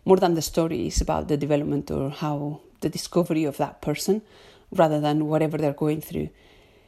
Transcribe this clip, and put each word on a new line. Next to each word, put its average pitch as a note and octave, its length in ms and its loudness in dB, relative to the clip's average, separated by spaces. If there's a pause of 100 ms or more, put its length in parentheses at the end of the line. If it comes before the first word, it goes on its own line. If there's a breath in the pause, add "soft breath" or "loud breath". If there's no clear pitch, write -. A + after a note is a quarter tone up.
more F#3 140 8
than F3 180 4
the D#3+ 60 0
story, E3 460 -2
it's E3 140 0
about D#3+ 260 0
the D3+ 100 2
development D3 520 0
or C#3+ 200 -2
how D3 520 -6 (200)
the D#3 80 -2
discovery D#3+ 560 -2
of C#3 120 -4
that - 240 -4
person, G3 400 0 (500 soft breath)
rather D#3 280 4
than D3+ 280 2
whatever D#3 300 0
they're D3 160 0
going D#3 280 -2
through, D3+ 280 -8 (580 soft breath)